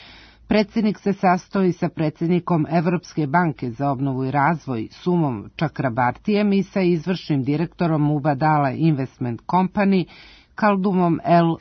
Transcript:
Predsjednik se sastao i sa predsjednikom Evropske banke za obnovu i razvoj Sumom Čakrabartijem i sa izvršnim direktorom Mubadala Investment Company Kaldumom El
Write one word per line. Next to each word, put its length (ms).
Predsjednik 500
se 140
sastao 520
i 80
sa 160
predsjednikom 840
Evropske 560
banke 440
za 200
obnovu 340
i 60
razvoj 600
Sumom 640
Čakrabartijem 960
i 100
sa 180
izvršnim 640
direktorom 580
Mubadala 680
Investment 760
Company 580
Kaldumom 680
El 360